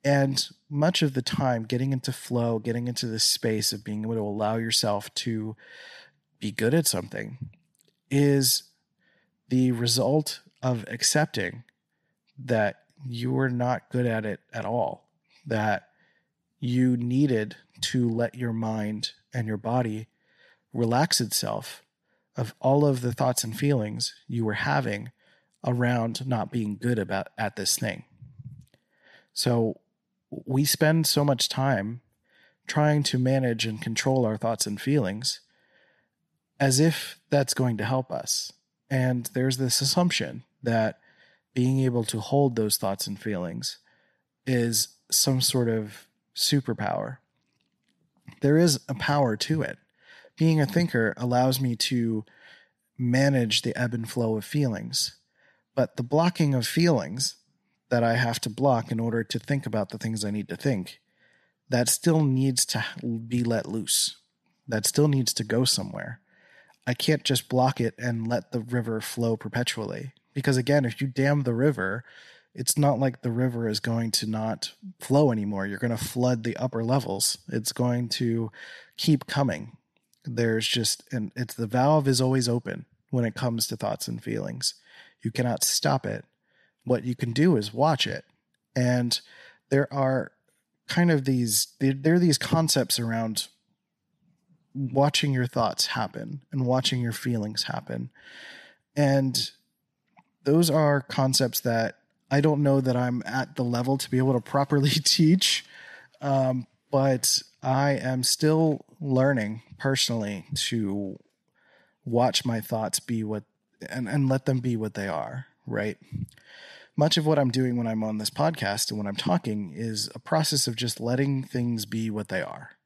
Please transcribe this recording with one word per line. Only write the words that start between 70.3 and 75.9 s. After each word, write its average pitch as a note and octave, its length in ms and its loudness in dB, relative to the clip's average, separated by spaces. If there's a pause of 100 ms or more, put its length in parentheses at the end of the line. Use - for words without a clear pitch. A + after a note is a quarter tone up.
Because C3+ 240 2
again, C#3 280 2
if A2+ 140 -4
you C#3 80 -2
dam C#3 360 2
the B2 100 0
river, A#2 500 0 (520)
it's - 240 -2
not C#3+ 180 4
like C3 240 -2
the A#2+ 100 -2
river A#2+ 360 -2
is G#2+ 120 -2
going A#2 300 -2
to A2 180 -2
not A2 460 -4 (260)
flow C#3 320 4
anymore. G2+ 360 -2
You're G2+ 100 -6
gonna A#2 200 -2